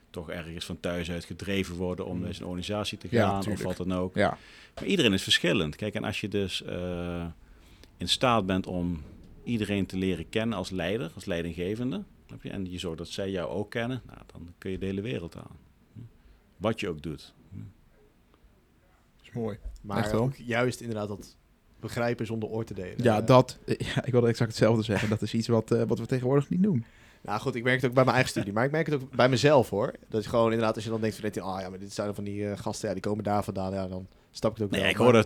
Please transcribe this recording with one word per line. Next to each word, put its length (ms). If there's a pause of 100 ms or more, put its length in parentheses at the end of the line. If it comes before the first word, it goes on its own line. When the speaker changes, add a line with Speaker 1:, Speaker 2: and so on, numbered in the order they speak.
(100)
Speaker 1:
toch 200
ergens 340
van 160
thuis 300
uit 140
gedreven 520
worden 300
om 60
Speaker 2:
Hmm. 100
Speaker 1:
bij 100
zo'n 140
organisatie 520
te 120
Speaker 3:
Ja, 180
Speaker 1:
gaan 100
of 60
Speaker 3:
tuurlijk. 200
Speaker 1:
wat 120
dan 220
ook. 160
Speaker 3:
Ja. 240 (360)
Speaker 1:
Maar 100
iedereen 280
is 100
verschillend. 540
Kijk, 180
en 100
als 160
je 80
dus, 340
eh, 640 (720)
in 120
staat 380
bent 200
om 360 (420)
iedereen 420
te 100
leren 320
kennen 300
als 120
leider, 440
als 100
leidinggevende, 800 (240)
snap 160
je? 80
En 200
je 80
zorgt 200
dat 100
zij 220
jou 200
ook 200
kennen, 360
nou, 120 (140)
dan 260
kun 120
je 80
de 80
hele 140
wereld 360
aan. 200 (1000)
Wat 240
je 80
ook 140
doet. 320 (1800)
Speaker 3:
Dat 120
is 40
mooi. 260 (240)
Speaker 2:
Maar 160
Speaker 3:
Echt 140
wel. 100
Speaker 2:
ook 140
juist 440
inderdaad 280
dat 280 (440)
begrijpen 460
zonder 220
oor 160
te 100
delen. 280
Speaker 3:
Ja, 180
Speaker 2:
Eh, 60
Speaker 3:
dat, 400
eh, 280
ja, 100
ik 80
wilde 160
exact 220
hetzelfde 320
zeggen. 260
Dat 140
is 120
iets 140
wat, 220
eh, 120
wat 160
we 80
tegenwoordig 440
niet 120
doen. 220 (360)
Speaker 2:
Nou 200
goed, 140
ik 80
merk 180
het 80
ook 60
bij 100
mijn 120
eigen 160
studie, 200
maar 120
ik 60
merk 160
het 160
ook 120
bij 140
mezelf, 420
hoor. 240 (140)
Dat 140
je 60
gewoon 240
inderdaad, 220
als 100
je 60
dan 100
denkt 160
van, 260
"Ah 180
ja, 80
maar 100
dit 140
zijn 220
van 100
die, 260
eh, 80
gasten, 300
ja, 60
die 80
komen 220
daar 200
vandaan," 280
ja, 160
dan 180 (240)
stap 200
ik 60
het 100
ook 60
Speaker 1:
Nee, 80
Speaker 2:
wel. 100
Speaker 1:
ik 60
Speaker 2:
Maar 100
Speaker 1:
hoor 80
dat 120